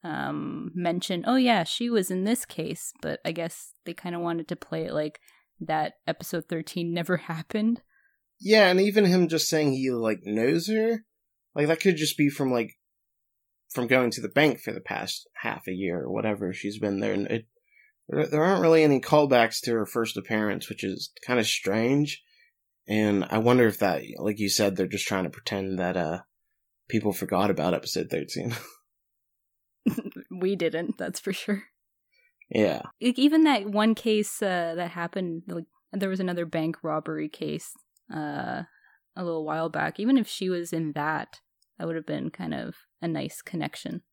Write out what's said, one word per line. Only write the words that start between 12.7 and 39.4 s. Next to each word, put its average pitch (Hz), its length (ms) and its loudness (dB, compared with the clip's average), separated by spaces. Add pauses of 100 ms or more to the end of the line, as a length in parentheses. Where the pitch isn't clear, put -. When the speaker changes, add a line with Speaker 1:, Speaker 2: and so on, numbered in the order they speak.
Speaker 2:
from 123 140 -2
going 123 240 6
to 117 100 -6
the 110 80 -4
bank 143 320 4
for 107 100 -6
the - 100 -8
past - 460 -8 (140)
half - 260 -6
a 95 60 -6
year 90 280 -4
or 62 100 -6
whatever 104 420 -2
she's 104 260 -6
been 101 200 -2
there, 104 140 0
and 101 140 -2
it, 113 200 -4 (600)
there, 151 200 0
there 151 160 2
aren't 185 180 4
really 160 220 8
any 143 180 6
callbacks 135 600 4
to 120 120 -2
her 110 120 0
first 113 320 -4
appearance, 104 520 -2
which - 140 -10
is 95 280 -6 (140)
kinda 123 200 2
strange, 123 760 0 (680)
and 104 420 2
I 104 100 0
wonder 120 280 6
if 104 120 0
that, 87 240 2 (140)
like 104 220 -4
you 104 100 0
said, 98 260 2
they're 92 120 2
just 95 200 -4
trying 95 160 0
to 82 60 -2
pretend 95 500 -6
that, 90 180 0
uh, 85 240 -2 (680)
people 107 240 0
forgot 95 360 0
about 87 240 0
episode - 380 -4
thirteen. 87 480 -4
<laughs> - 60 -16 (1700)
Speaker 1:
We 185 240 -2
didn't, 170 420 -4
that's 185 220 -8
for - 140 -6
sure. 202 300 -4 (880)
Speaker 2:
Yeah. - 320 2 (200)
Speaker 1:
Like, 247 180 0
even 302 260 6
that 240 200 4
one 214 300 2
case, 214 460 0
uh, 180 340 0
that 175 160 -4
happened, 170 560 -4
like, 170 180 -8 (260)
there 196 180 -2
was 185 100 -2
another 175 260 -2
bank 160 380 -2
robbery 156 460 -4
case, 151 420 -8 (420)
uh, 147 500 -6 (520)
a 185 80 -8
little 165 220 -4